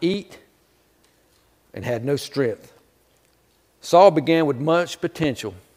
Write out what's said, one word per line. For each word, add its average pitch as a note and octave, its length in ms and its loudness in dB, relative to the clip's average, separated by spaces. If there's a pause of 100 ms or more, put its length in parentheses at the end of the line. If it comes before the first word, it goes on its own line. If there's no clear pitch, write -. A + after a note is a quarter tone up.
eat F#3+ 380 -6 (1300)
and - 140 -14
had A#2 180 -6
no C#3 120 -2
strength. - 580 -6 (1040)
Saul F#3 300 6
began D#3+ 380 2
with C3+ 100 -2
much D#3+ 440 -2
potential. C#3 520 -6 (220)